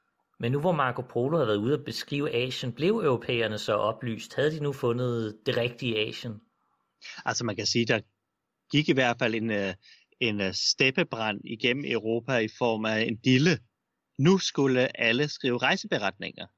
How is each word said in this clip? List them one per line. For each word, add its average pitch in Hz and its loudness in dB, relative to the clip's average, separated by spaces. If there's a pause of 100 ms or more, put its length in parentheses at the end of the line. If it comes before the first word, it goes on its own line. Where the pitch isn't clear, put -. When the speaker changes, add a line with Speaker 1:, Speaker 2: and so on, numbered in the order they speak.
(400)
Speaker 1:
Men 120 -2
nu 143 0
hvor 180 2
Marco 131 0
Polo 135 0
har 143 4
været 107 2
ude 117 2
at 127 -4
beskrive 143 -4
Asien, 127 -4
blev 165 0
europæerne 120 0
så 107 0
oplyst? 107 -2
Havde 147 2
de 160 -6
nu 143 -2
fundet 120 -2
det 123 0
rigtige 117 -2
Asien? 107 -10 (840)
Speaker 2:
Altså 120 -4
man 107 -2
kan 107 -4
sige, 117 2
der 113 2 (720)
gik 151 2
i 156 4
hvert 123 2
fald 113 0
en, 113 -2
øh, 98 0 (460)
en, 104 0
øh, 95 0
steppebrand 113 0
igennem 123 -2
Europa 117 0
i 110 2 (100)
form 110 0
af 110 0
en 117 -2
dille. 135 4 (600)
Nu 180 6
skulle 131 0
alle 120 2
skrive 123 -2
rejseberetninger. 104 -2 (120)